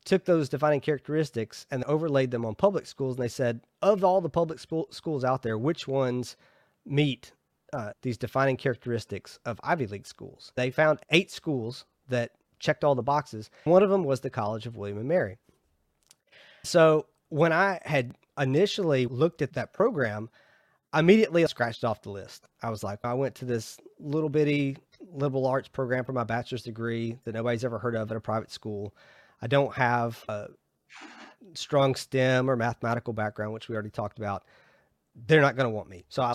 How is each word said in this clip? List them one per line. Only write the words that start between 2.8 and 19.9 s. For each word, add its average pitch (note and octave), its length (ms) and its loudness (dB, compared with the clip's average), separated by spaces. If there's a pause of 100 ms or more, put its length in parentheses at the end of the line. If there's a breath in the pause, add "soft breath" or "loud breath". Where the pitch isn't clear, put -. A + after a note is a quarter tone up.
schools, C3 300 -6
and B2+ 80 -4
they A#2+ 40 0
said, A#2+ 320 -2 (220)
"Of G3 200 4
all F#3 200 4
the D#3+ 80 -4
public E3 300 -2
school, - 300 -6
schools C#3+ 340 -6
out B2+ 180 0
there, A2+ 160 -2
which D3 280 -2
ones B2+ 520 -2 (480 soft breath)
meet, C#3+ 460 -2 (420)
uh, G#2+ 260 -6
these B2 160 -4
defining C3 400 0
characteristics A#2 880 -6
of A#2 180 -8
Ivy D3+ 260 -2
League G2+ 180 -12
schools?" - 480 -20
They B2+ 160 -2
found D#3 300 2 (100)
eight F3 200 4
schools B2+ 540 -6 (240)
that A#2+ 240 -2 (260)
checked - 240 -2
all D3 120 6
the B2 80 -2
boxes. C3 480 -2 (140 soft breath)
One F3+ 180 8
of G3 80 4
them F#3+ 140 2
was C3+ 160 0
the C3+ 100 -6
College A2 360 -4
of A#2 80 -12
William G2+ 220 -6
and A2+ 100 -6
Mary. C#3 300 0 (1300 loud breath)
So D#3+ 420 6 (220)
when D#3+ 240 2
I F#3+ 320 2
had B2+ 320 -2 (200)
initially C#3+ 680 2
looked C3 360 0
at C3+ 100 -4
that A#2+ 200 -8
program, B2 560 0 (640 soft breath)